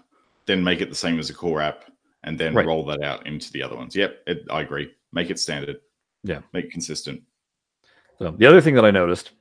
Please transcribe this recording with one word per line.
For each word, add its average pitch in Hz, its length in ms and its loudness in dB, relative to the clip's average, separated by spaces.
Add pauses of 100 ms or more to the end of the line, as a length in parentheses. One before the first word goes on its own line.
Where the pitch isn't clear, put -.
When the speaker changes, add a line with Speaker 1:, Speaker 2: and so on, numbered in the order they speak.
(460)
Speaker 1:
then 92 180 0
make 90 160 0
it - 100 -6
the 73 60 -14
same 82 220 -2
as 78 120 -8
the 76 40 -14
core 80 280 -4
app, 73 240 -6 (380)
and 82 140 -8
then 80 160 -2
Speaker 2:
Right. 107 120 2
Speaker 1:
roll 80 200 -2
that 73 160 -6
out 71 240 -8
into 73 280 -12
the 65 100 -8
other 64 140 -10
ones. 64 180 -14
Yep, 98 320 -2
it, 87 240 -4
I 78 100 -4
agree. 71 320 -8 (200)
Make 85 160 -4
it 90 100 -6
standard. 71 400 -8 (440)
Speaker 2:
Yeah. 80 180 -8 (100)
Speaker 1:
Make 90 140 -6
it - 60 -18
consistent. 76 520 -10 (960)
Speaker 2:
So 85 140 -6
the 107 140 4
other 165 140 12
thing 147 160 4
that 117 80 8
I 107 80 8
noticed, 90 500 0